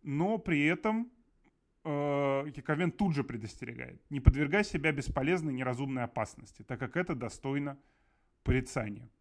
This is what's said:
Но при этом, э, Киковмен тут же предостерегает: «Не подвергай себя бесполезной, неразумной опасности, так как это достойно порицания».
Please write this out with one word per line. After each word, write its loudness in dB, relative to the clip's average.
Но 0
при 2
этом, 2
э, 0
Киковмен 0
тут 2
же 2
предостерегает: -8
«Не -4
подвергай 6
себя 0
бесполезной, 0
неразумной -2
опасности, -8
так -6
как -4
это -2
достойно -4
порицания». -2